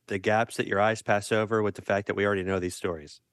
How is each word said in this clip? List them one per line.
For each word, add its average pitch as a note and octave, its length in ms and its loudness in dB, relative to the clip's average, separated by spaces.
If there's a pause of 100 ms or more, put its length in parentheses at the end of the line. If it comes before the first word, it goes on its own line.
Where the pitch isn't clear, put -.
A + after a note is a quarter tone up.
the G2+ 120 -4
gaps A2 380 2
that A2 100 0
your G2 120 0
eyes A2 220 2
pass G2+ 300 0
over A2 320 2
with G2+ 120 0
the - 60 -16
fact G2+ 260 0
that - 80 -2
we G2 100 0
already G2+ 180 0
know F#2+ 160 0
these F2+ 160 -4
stories. D#2+ 440 -8 (140)